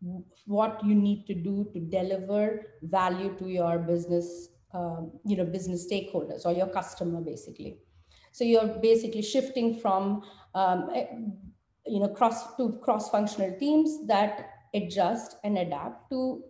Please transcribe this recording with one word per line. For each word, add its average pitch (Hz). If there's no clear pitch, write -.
what 214
you 208
need 202
to 202
do 196
to 175
deliver 190
value 185
to 185
your 170
business, 175
um, 170
you 202
know, 180
business 180
stakeholders 156
or 175
your 180
customer, 175
basically. -
So 247
you're 226
basically 226
shifting 247
from, 202
um, 185
eh, 285
you 202
know, 202
cross -
to 233
cross-functional 208
teams 302
that 208
adjust 196
and 208
adapt 165
to 262